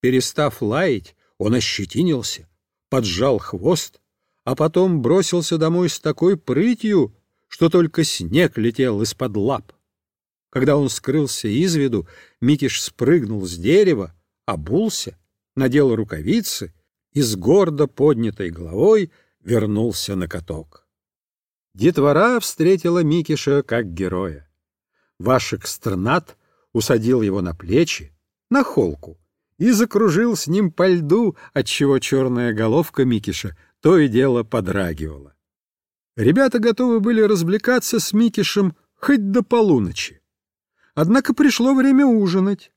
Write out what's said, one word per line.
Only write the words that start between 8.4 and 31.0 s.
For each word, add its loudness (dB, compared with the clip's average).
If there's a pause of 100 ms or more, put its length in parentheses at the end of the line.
летел -2
из-под -6
лап. -4 (760)
Когда 2
он 0
скрылся -4
из 0
виду, 0 (340)
Микиш 0
спрыгнул -2
с -10
дерева, 2 (300)
обулся, -4 (380)
надел 2
рукавицы -4 (400)
и -2
с 0
гордо 2
поднятой -2
головой 0 (300)
вернулся -2
на -4
каток. -14 (880)
Детвора 2
встретила 0
Микиша 0
как -4
героя. -6 (680)
Ваш 0
экстернат -4 (360)
усадил 0
его -2
на -6
плечи, -4 (360)
на 2
холку — -4 (400)
и 2
закружил 2
с -8
ним 0
по 0
льду, 0 (160)